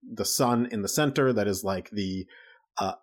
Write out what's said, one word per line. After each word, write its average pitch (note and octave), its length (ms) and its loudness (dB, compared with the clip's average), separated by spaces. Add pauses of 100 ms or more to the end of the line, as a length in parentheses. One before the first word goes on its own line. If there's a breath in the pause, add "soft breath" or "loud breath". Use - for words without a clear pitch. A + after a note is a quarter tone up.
the G#2 240 -6
sun A#2+ 440 2
in G#2+ 120 -4
the G2 60 -4
center C#3+ 440 2
that G#2 160 2
is, G2 160 -2
like, F#2+ 260 -2
the F#2+ 360 -4 (540 loud breath)
uh, F#2+ 120 0 (100)